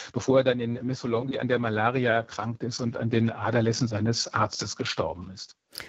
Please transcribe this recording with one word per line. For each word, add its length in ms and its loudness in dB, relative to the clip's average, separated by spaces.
bevor 260 4
er 60 6
dann 160 4
in 240 -4
Missolonghi 540 -2
an 100 -2
der 100 2
Malaria 580 2
erkrankt 460 -4
ist 180 -6
und 160 -2
an 140 -2
den 200 4
Aderlässen 580 2
seines 440 0
Arztes 440 -2
gestorben 540 -4
ist. 260 -16